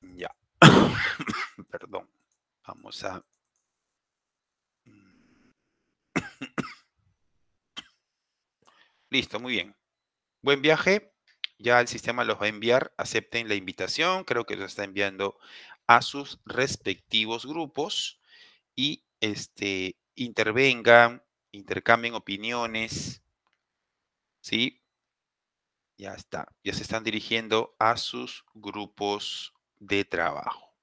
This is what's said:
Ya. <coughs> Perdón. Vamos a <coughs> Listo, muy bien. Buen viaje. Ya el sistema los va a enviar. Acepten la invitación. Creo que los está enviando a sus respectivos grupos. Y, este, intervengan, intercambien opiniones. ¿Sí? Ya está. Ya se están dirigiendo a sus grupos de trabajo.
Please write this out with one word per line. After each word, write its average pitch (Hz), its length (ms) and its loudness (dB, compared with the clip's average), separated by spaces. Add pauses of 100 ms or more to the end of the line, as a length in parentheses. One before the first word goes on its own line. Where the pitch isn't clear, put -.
(160)
Ya. 87 200 -14 (260)
<coughs> - 1080 4
Perdón. - 360 -10 (600)
Vamos - 360 -16
a 92 220 -10 (3000)
<coughs> - 1800 -12 (1160)
Listo, 123 300 -2
muy 127 140 -8
bien. 101 220 -6 (680)
Buen 139 200 2
viaje. 156 520 2 (440)
Ya 120 220 4
el 120 80 2
sistema 120 380 -4
los 110 160 -2
va 101 40 -2
a 107 40 2
enviar. 113 480 0
Acepten 113 500 -4
la 107 80 0
invitación. 156 720 -4
Creo 92 200 -2
que - 120 -8
los 98 140 -10
está 104 120 -8
enviando 98 540 -4 (500)
a 117 140 10
sus - 440 -10
respectivos 113 1000 -4
grupos. 151 760 -6 (560)
Y, 143 300 -4 (160)
este, 98 720 -4 (200)
intervengan, 120 1080 6 (280)
intercambien 117 640 0
opiniones. 113 1080 -6 (1160)
¿Sí? - 420 -4 (1120)
Ya 98 160 -14
está. - 340 -12 (160)
Ya 95 100 -4
se - 100 -4
están 110 200 -4
dirigiendo 110 760 -2
a 113 180 4
sus - 460 -10 (100)
grupos 101 1000 -6 (240)
de 101 280 0
trabajo. - 760 -4